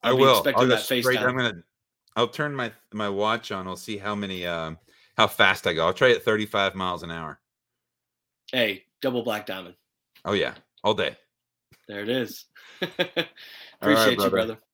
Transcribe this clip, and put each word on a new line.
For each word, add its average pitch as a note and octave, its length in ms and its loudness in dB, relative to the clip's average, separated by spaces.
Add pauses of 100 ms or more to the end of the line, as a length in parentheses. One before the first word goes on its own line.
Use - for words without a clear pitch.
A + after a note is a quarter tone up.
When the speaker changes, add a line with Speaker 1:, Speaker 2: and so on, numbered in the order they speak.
Speaker 1:
I A#2+ 60 2
Speaker 2:
I'll B2+ 60 4
be C3 60 4
Speaker 1:
will. C3+ 160 8
Speaker 2:
expecting C3 240 2
Speaker 1:
I'll B2+ 60 4
go B2 80 6
Speaker 2:
that A2 80 -2
Speaker 1:
straight, B2 220 0
Speaker 2:
FaceTime. B2+ 220 2
Speaker 1:
I'm B2+ 100 0
gonna, G#2+ 260 -4 (520)
I'll A#2 120 2
turn D3 280 -6
my, A#2+ 160 -6 (220)
my G#2+ 160 -4
watch G#2+ 420 -2
on. F#2+ 140 -8
We'll F#2 120 -8
see G#2 200 -10
how G2+ 180 -6
many, F#2+ 300 -6
um, E2 320 -6 (400)
how A2 100 8
fast F#2+ 380 2
I F2 80 0
go. D#2+ 140 2
I'll F#2 60 2
try B2+ 180 4
at A2+ 120 2
thirty-five G#2 520 0
miles F2+ 280 -4
an F2 80 -14
hour. D#2+ 280 -12 (1120)
Speaker 2:
Hey, A2 320 -2 (180)
double B2 220 -2
black G#2+ 240 -4
diamond. F#2 280 -12 (480)
Speaker 1:
Oh, G2 100 -2
yeah. D#2 200 0 (300)
All G#2+ 100 2
day. E2 240 -2 (720)
Speaker 2:
There G2+ 160 -10
it G#2+ 60 -6
is. B2 360 -4 (180)
<laughs> - 180 -14
Speaker 1:
All F3+ 60 -6 (120)
right, F3 280 -2 (540)
Speaker 2:
Appreciate A2 300 4
you, G2 60 2
Speaker 1:
brother. G2 120 2
Speaker 2:
brother. F#2+ 280 0 (160)